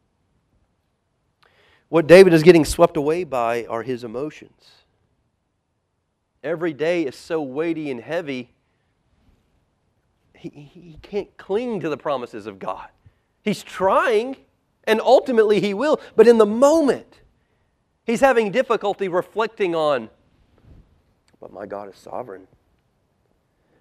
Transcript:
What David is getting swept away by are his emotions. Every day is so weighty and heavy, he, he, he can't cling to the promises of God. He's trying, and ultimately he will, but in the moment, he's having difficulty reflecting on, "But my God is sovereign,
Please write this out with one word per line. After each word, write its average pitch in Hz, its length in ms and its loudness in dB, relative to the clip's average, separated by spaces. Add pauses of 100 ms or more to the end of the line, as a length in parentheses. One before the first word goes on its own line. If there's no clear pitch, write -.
(1900)
What 160 160 0
David 180 260 10
is 160 100 6
getting 165 220 8
swept - 320 0
away 160 280 -2
by 120 420 -4
are 113 160 -6
his 120 200 -8
emotions. 123 680 -14 (1700)
Every 160 300 -6
day 160 320 -4
is 123 100 -8
so 160 280 -8
weighty 151 480 -6
and 120 100 -10
heavy, 135 500 -10 (1800)
he, - 140 -20
he, 147 320 -20
he 165 200 -20
can't - 360 -10
cling 220 440 -6
to 156 80 -6
the 143 80 -4
promises 120 500 -8
of 98 120 -14
God. 95 300 -12 (540)
He's 202 200 -6
trying, 240 760 -2 (480)
and 220 160 0
ultimately 220 600 2
he 202 120 -2
will, 254 280 -2 (160)
but 220 100 6
in 233 120 6
the 220 80 6
moment, 254 760 0 (840)
he's 226 160 -4
having 233 300 2
difficulty 202 560 -4
reflecting 185 680 -4
on, 143 360 -2 (1300)
"But - 120 -20
my 98 120 -16
God 101 240 -14
is 92 80 -20
sovereign, 98 520 -16 (1300)